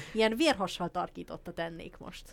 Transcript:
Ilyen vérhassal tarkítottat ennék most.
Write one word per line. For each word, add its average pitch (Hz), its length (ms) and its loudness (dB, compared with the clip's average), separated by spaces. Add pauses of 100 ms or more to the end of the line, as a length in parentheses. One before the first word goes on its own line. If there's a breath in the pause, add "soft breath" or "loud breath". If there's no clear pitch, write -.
(120)
Ilyen 220 240 6
vérhassal 202 540 2
tarkítottat 175 680 -6
ennék 165 400 -8
most. - 240 -14 (100)